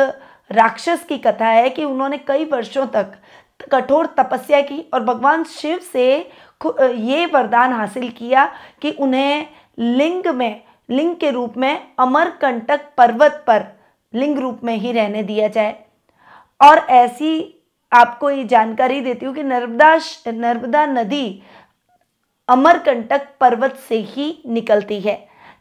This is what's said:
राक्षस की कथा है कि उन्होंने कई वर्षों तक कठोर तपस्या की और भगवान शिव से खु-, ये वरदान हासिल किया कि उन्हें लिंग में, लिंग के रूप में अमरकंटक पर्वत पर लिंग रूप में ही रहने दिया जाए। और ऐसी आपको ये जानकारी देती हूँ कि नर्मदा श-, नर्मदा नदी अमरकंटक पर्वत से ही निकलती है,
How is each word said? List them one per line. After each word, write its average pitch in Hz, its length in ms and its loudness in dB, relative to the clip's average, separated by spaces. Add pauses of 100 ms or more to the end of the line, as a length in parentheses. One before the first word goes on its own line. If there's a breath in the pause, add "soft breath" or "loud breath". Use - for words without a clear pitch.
(500 loud breath)
राक्षस 226 540 0
की 285 140 -6
कथा 226 280 -2
है 226 240 4
कि 302 140 -6
उन्होंने 277 340 -4
कई 285 260 -2
वर्षों 269 420 -4
तक 196 260 -4 (600 soft breath)
कठोर 277 340 2 (120)
तपस्या 262 420 0
की 285 200 -6 (140)
और 240 100 -2
भगवान 269 400 0
शिव 320 340 -8 (140)
से 269 380 0 (300 loud breath)
खु-, 311 220 -2
ये 254 440 -2
वरदान 254 460 0
हासिल 226 360 -6
किया 247 360 0 (380 loud breath)
कि 294 80 -4
उन्हें 277 560 -2 (320 loud breath)
लिंग 294 480 0
में, 247 340 -4 (280 soft breath)
लिंग 320 280 -2
के 311 140 -2
रूप 240 260 -6
में 269 300 -4 (120)
अमरकंटक 269 800 0 (160)
पर्वत 254 500 4
पर 208 180 2 (480 soft breath)
लिंग 277 260 -2
रूप 247 260 -6
में 226 120 -4
ही 233 160 -6
रहने 214 300 -2
दिया 214 260 -2
जाए। 214 280 -2 (840 soft breath)
और 302 180 10
ऐसी 294 800 0 (340)
आपको 240 380 4
ये 269 140 -4
जानकारी 240 560 0
देती 247 260 -6
हूँ 269 80 -8
कि 302 80 -8
नर्मदा 262 560 2
श-, - 300 -12
नर्मदा 233 580 -2
नदी 247 560 -4 (1080 loud breath)
अमरकंटक 277 800 2 (140)
पर्वत 247 360 2 (120)
से 226 80 -2
ही 285 500 -8
निकलती 208 540 -2
है, 202 260 -6 (340 loud breath)